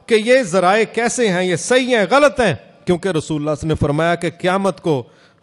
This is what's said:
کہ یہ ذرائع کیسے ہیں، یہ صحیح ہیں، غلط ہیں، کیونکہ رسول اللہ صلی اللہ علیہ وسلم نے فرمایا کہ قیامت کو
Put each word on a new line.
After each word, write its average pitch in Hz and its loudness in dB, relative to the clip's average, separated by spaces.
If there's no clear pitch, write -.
کہ 226 4
یہ 254 4
ذرائع 190 2
کیسے 233 -2
ہیں، 180 -2
یہ 180 -2
صحیح 254 0
ہیں، 208 2
غلط 285 2
ہیں، 208 0
کیونکہ 180 -2
رسول 180 -2
اللہ 160 -2
صلی 156 -4
اللہ 151 -4
علیہ - -
وسلم 156 -4
نے 151 0
فرمایا 156 0
کہ 170 -4
قیامت 185 -2
کو 143 -2